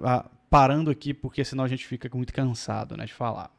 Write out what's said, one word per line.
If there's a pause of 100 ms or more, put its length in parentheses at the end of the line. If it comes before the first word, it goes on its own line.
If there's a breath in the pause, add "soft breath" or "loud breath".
ah, (200)
parando
aqui,
porque
senão
a
gente
fica
muito
cansado,
né,
de
falar (100)